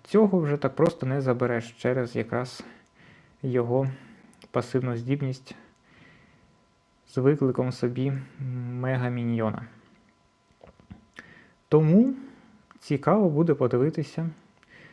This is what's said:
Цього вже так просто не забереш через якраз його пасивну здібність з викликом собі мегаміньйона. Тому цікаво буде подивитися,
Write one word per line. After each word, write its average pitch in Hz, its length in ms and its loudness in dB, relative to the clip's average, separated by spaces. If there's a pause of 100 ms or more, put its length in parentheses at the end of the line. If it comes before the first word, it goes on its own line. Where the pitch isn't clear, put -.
Цього 202 360 4
вже 147 180 0
так 139 180 -2
просто 151 300 0
не 139 160 -2
забереш 120 500 -2
через 127 440 -4
якраз 120 480 -6 (800)
його 127 440 0 (640)
пасивну 123 460 -2
здібність 131 580 -6 (1500)
з - 100 -16
викликом 131 540 2
собі 127 420 -4 (580)
мегаміньйона. 123 960 -2 (2000)
Тому 170 440 6 (680)
цікаво 165 500 2
буде 156 240 2
подивитися, 143 760 0 (640)